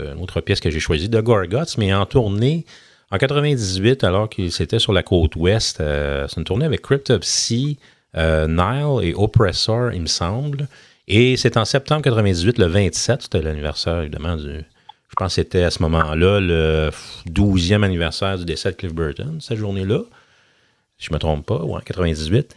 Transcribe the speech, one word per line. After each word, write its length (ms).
une 60
autre 180
pièce 200
que 100
j'ai 100
choisie 280
de 120
Gorguts, 580
mais 160
en 100
tournée 600
en 60
quatre-vingt-dix-huit, 840
alors 260
qu'il 220
s'était 300
sur 120
la 120
côte 320
ouest. 440
Euh, 480
c'est 120
une 40
tournée 200
avec 180
Cryptopsy, 960
euh, 320
Nile 580
et 80
Oppressor, 760
il 100
me 40
semble. 600
Et 300
c'est 200
en 80
septembre 380
quatre-vingt-dix-huit, 560
le 80
vingt-sept, 560
c'était 200
l'anniversaire, 580
évidemment, 360
du, 120
je 680
pense 120
que 140
c'était 200
à 80
ce 120
moment-là 580
le 500
douzième 580
anniversaire 540
du 80
décès 260
de 40
Cliff 180
Burton, 460
cette 180
journée-là. 420
Si 100
je 60
me 40
trompe 280
pas, 160
ouais, 220
quatre-vingt-dix-huit. 720